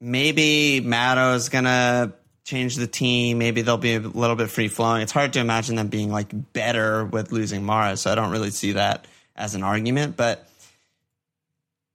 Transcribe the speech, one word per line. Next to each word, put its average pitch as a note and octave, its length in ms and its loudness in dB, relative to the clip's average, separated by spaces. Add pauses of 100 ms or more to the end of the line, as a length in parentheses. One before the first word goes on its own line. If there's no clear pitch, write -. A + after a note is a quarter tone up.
Maybe D3 800 2
Matto's B2 720 2
gonna B2 640 2 (300)
change B2+ 320 -4
the B2 100 -4
team. A#2+ 520 0
Maybe A#2 240 0
they'll A#2 140 2
be A#2 180 0
a A2 60 0
little A#2 360 -2
bit A2+ 140 -2
free-flowing. A2+ 520 0
It's G#2+ 100 -6
hard C#3+ 220 0
to C3+ 60 2
imagine A#2 360 0
them G#2+ 120 -2
being, G#2 220 -2
like, G#2 180 -2 (240)
better A2 520 0
with G#2+ 260 -4
losing G#2 340 -4
Mara, G#2 320 0
so - 140 -2
I G#2+ 60 2
don't A2 160 0
really G#2+ 180 -2
see G2+ 220 -4
that G2+ 340 0 (300)
as G#2 180 -8
an F#2+ 80 -4
argument. A#2 540 0
But A#2 320 -2 (1500)